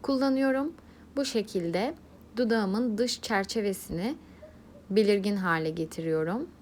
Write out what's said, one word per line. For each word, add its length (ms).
kullanıyorum. 720
Bu 100
şekilde 720
dudağımın 600
dış 240
çerçevesini 920
belirgin 460
hale 340
getiriyorum. 800